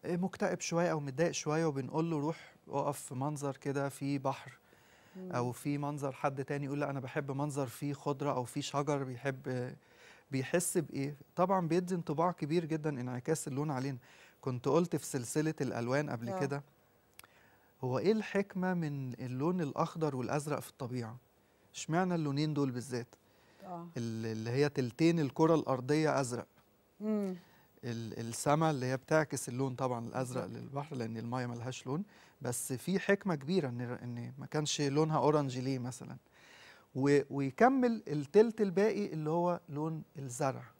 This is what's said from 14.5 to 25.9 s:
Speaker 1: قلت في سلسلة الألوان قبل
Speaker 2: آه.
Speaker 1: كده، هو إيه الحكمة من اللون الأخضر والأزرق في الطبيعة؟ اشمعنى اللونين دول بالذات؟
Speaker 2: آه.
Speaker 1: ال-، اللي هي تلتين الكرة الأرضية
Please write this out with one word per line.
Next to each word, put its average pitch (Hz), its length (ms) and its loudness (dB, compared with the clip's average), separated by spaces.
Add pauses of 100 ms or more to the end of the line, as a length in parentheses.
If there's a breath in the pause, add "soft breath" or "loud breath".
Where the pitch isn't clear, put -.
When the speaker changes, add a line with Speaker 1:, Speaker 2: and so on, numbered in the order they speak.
Speaker 1:
قلت 165 280 4
في 143 100 -4
سلسلة 151 540 0
الألوان 127 500 0
قبل 117 180 -4
Speaker 2:
آه. 185 120 -4
Speaker 1:
كده، 143 220 -2 (1200 soft breath)
هو 127 140 0
إيه 151 140 4
الحكمة 190 600 0
من 143 380 -2
اللون 131 480 -2
الأخضر 156 560 0
والأزرق 143 440 -2
في - 100 -14
الطبيعة؟ 120 460 -6 (580 soft breath)
اشمعنى 180 400 0
اللونين 151 400 2
دول 143 160 2
بالذات؟ 123 360 -4 (580 soft breath)
Speaker 2:
آه. 175 220 -10 (100)
Speaker 1:
ال-، 113 300 -2
اللي 110 240 -4
هي 139 180 4
تلتين 160 520 4
الكرة 160 340 6
الأرضية 139 680 2